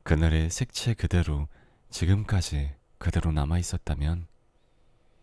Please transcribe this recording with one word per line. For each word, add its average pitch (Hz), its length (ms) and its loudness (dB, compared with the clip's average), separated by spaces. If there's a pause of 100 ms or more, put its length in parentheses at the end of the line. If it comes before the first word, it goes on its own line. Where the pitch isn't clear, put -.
그날의 80 480 4
색채 - 460 -4
그대로 80 520 0 (440)
지금까지 85 840 0 (240)
그대로 82 340 0
남아 73 280 0
있었다면 82 680 -4 (960)